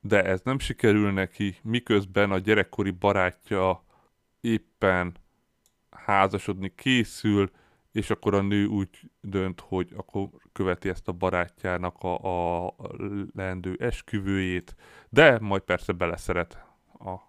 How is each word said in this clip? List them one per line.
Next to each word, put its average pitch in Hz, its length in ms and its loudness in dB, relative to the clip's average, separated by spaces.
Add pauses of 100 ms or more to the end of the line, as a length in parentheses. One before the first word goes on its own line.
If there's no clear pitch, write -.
de 101 220 2
ez 92 200 0
nem 131 160 -2
sikerül 104 520 2
neki, 95 500 -2
miközben 101 680 0
a 95 80 0
gyerekkori 98 520 0
barátja 92 920 0 (580)
éppen 92 760 0 (760)
házasodni 98 840 0
készül, 107 760 0 (400)
és 107 180 -6
akkor 101 240 0
a 98 80 2
nő 101 240 0
úgy 101 460 -6 (100)
dönt, 95 380 -4
hogy 92 360 -6
akkor 98 340 -8 (220)
követi 92 380 -2
ezt - 180 -6
a 95 40 -6
barátjának 90 920 -4
a, 87 640 -4
a - 80 -12 (580)
leendő 92 460 -6
esküvőjét, 95 960 -4 (340)
de 127 300 8
majd 98 220 -2
persze - 300 -2
beleszeret 87 760 -4 (340)
a 95 160 -10 (140)